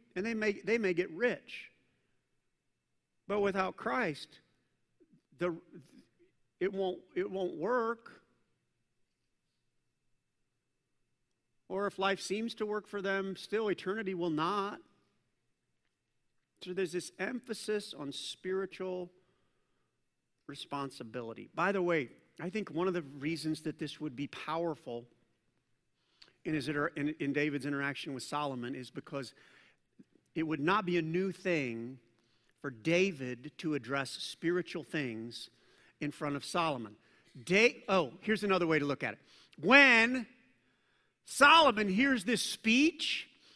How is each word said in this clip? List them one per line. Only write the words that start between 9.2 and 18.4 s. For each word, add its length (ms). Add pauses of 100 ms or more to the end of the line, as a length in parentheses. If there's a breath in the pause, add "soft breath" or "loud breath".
Or 180
if 140
life 200
seems 360
to 100
work 220
for 120
them, 360
still 320
eternity 460
will 160
not. 500 (1800)
So 80
there's 180
this 300
emphasis 760
on 140
spiritual 1000 (1400)